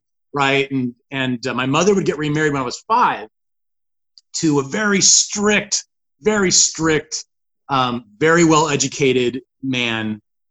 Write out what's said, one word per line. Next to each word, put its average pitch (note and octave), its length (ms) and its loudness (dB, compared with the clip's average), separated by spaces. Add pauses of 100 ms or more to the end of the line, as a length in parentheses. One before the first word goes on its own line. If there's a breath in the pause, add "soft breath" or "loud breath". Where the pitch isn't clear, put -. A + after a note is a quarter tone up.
(320)
right, C#3 380 0
and, B2+ 240 -4 (160)
and, B2+ 360 -6
uh, B2+ 60 -2
my B2 140 -4
mother E3+ 280 2
would F3 120 0
get E3 100 -2
remarried D3+ 380 -2
when C3+ 80 -4
I - 20 -6
was - 240 -10
five D3+ 400 0 (1080)
to D3 240 0
a - 20 -4
very G3 400 -2
strict, - 840 0 (380)
very G#3 280 0
strict, - 760 0 (420)
um, B2 380 0 (100)
very E3 280 4
well-educated C#3 960 2 (200)
man, A2+ 600 -4 (280)